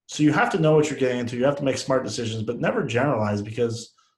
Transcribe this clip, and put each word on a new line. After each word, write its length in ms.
so 160
you 100
have 180
to 100
know 160
what 140
you're 80
getting 220
into. 160
You 100
have 100
to 80
make 140
smart 260
decisions, 400
but 160
never 240
generalize, 580
because 500